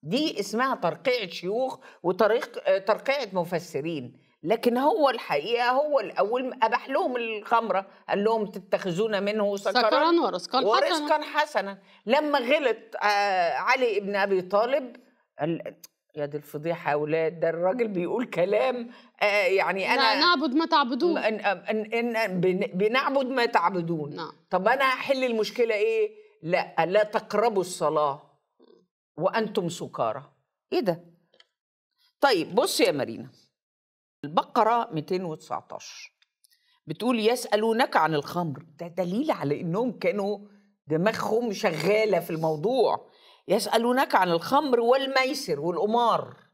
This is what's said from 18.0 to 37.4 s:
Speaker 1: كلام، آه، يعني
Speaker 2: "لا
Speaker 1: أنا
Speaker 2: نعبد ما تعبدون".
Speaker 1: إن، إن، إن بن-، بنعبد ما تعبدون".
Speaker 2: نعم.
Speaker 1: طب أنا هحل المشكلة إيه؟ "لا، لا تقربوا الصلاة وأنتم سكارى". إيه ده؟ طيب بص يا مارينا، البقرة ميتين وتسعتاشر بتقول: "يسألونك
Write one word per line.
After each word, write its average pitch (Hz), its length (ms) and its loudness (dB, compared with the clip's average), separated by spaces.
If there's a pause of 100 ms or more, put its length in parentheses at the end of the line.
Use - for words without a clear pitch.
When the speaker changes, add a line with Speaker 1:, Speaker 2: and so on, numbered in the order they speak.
Speaker 1:
كلام، 233 640 0 (320)
آه، 196 40 2 (200)
يعني 185 340 2
Speaker 2:
"لا 190 140 0
Speaker 1:
أنا 269 260 2
Speaker 2:
نعبد 311 360 2
ما 330 100 2
تعبدون". 294 520 2
Speaker 1:
إن، 214 220 -2
إن، 214 540 -2 (240)
إن 185 240 -2
بن-، 185 320 2
بنعبد 262 520 2
ما 247 200 0
تعبدون". 175 680 -2
Speaker 2:
نعم. 156 160 -10 (180)
Speaker 1:
طب 185 180 0
أنا 269 180 2
هحل 262 380 0
المشكلة 226 520 0
إيه؟ 214 360 0 (320)
"لا، 170 320 -2 (100)
لا 196 180 2
تقربوا 208 580 0
الصلاة 151 600 -2 (960)
وأنتم 190 520 -2
سكارى". 131 540 -6 (500)
إيه 349 60 2
ده؟ 175 240 -2 (1160)
طيب 175 340 2
بص 302 240 2
يا 220 120 4
مارينا، 123 380 -6 (960)
البقرة 226 680 0
ميتين 180 340 -4
وتسعتاشر - 840 -12 (760)
بتقول: 220 320 -2
"يسألونك 220 760 2